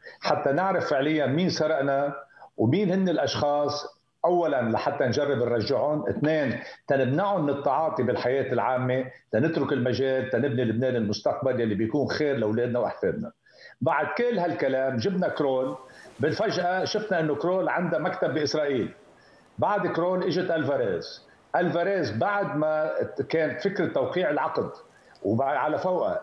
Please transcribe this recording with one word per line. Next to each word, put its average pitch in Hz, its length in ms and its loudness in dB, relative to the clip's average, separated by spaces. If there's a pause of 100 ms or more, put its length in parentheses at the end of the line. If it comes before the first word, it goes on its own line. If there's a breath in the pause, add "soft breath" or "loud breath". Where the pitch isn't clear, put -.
(200 loud breath)
حتى 147 320 0
نعرف 185 380 0
فعليا 147 360 2
مين 160 240 2
سرقنا 143 640 0 (420 loud breath)
ومين 165 340 2
هن 190 180 2
الأشخاص، 147 920 -2 (240)
أولا 165 380 2
لحتى 113 420 0
نجرب 139 340 2
نرجعهم، 120 720 0
اثنين 147 500 0 (300 loud breath)
تنمنعهم 151 580 2
من 143 40 0
التعاطي 143 520 0
بالحياة 123 500 0
العامة، 127 520 0 (280 loud breath)
تنترك 147 400 2
المجال، 131 580 0
تنبني 127 340 0
لبنان 120 320 0
المستقبل 117 640 0
يلي 110 140 0
بيكون 113 340 0
خير 143 280 0
لأولادنا 117 420 0
وأحفادنا. 104 540 -2 (480 loud breath)
بعد 151 260 2 (120)
كل 240 200 0
هالكلام 135 580 0
جبنا 180 320 0
كرول، 135 480 0 (440 loud breath)
بالفجأة 180 640 0
شفنا 190 360 -2
إنه 151 140 0
كرول 170 340 0
عنده 160 300 0
مكتب 156 360 -2
بإسرائيل. 143 600 0 (640 loud breath)
بعد 180 280 0
كرول 175 380 0
إجت 185 260 0
ألفاريز. 127 760 -2 (300 loud breath)
ألفاريز 170 540 0
بعد 170 460 -2
ما 156 340 0 (380)
كان - 300 0
فكرة 190 280 -2
توقيع 147 440 0
العقد 139 400 -2 (520 loud breath)
وعلى 135 560 0
فوقه 180 440 0